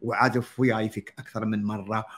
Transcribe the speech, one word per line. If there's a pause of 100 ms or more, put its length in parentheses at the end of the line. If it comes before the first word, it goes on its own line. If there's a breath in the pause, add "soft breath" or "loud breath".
وعازف
وياي
فيك
أكثر
من
مرة، (120 loud breath)